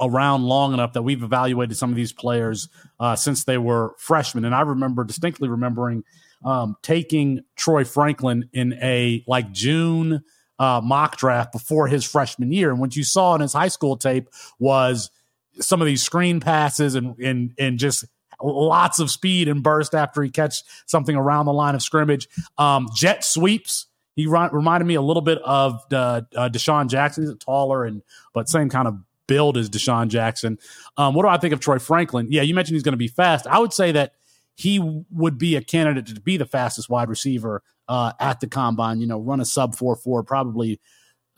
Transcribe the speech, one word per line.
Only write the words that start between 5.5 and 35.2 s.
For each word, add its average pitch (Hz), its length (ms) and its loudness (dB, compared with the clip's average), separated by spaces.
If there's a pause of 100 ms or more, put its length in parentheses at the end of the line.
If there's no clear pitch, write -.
um, 123 380 -2
taking 151 600 0 (120)
Troy 151 280 2
Franklin 127 680 0
in 123 200 -2 (100)
a, 120 440 0
like, 120 260 -2
June, 160 720 0 (340)
uh, 127 240 2
mock 139 360 0
draft 120 340 0
before 147 360 0
his 139 160 0
freshman 127 480 0
year. 180 180 2
And 123 100 -2
what 131 160 -4
you 147 80 -2
saw 180 300 4
in 156 80 2
his 139 100 -2
high 165 160 0
school 139 300 -2
tape 131 300 -2 (300)
was 127 520 2 (500)
some 175 220 2
of 160 40 2
these 139 160 0
screen 175 380 0
passes 147 540 0
and, 123 240 -4
and, 123 400 -2
and 131 200 -2
just 135 280 -2 (360)
lots 156 560 2
of 156 120 0
speed 180 380 0
and 143 140 -2
burst 151 320 2
after 147 280 0
he 135 80 -2
catch 151 320 -2 (240)
something 156 280 0
around 143 300 2
the 143 80 0
line 143 220 2
of 123 80 -2
scrimmage. 151 440 0 (300)
Um, 139 400 2
jet 180 280 2
sweeps. - 640 -2 (280)
He 156 120 -2
ri-, 165 260 2
reminded 165 340 2
me 170 80 2
a 147 80 2
little 160 200 2
bit 156 160 2
of 135 500 0
the, 123 380 0 (100)
uh, 123 120 0
Deshaun 139 400 0
Jackson. 143 360 0
He's 147 120 -6
taller 135 480 0
and, 107 180 -8 (320)
but 117 140 -2
same 156 200 2
kind 127 200 0
of 101 100 -4 (280)
build 143 300 4
as 110 140 -2
Deshaun 117 380 0
Jackson. 113 500 -2 (380)
Um, 139 180 2
what 175 80 4
do 208 60 4
I 175 100 4
think 160 160 0
of 127 60 -4
Troy 139 180 2
Franklin? 139 520 0
Yeah, 147 120 2
you 151 120 2
mentioned 165 200 0
he's 147 80 0
gonna 139 140 0
be 120 120 -2
fast. 170 380 2
I 160 120 4
would 233 140 2
say 175 200 2
that 147 220 0 (400)
he 202 240 0
w-, 160 340 -4
would 160 260 0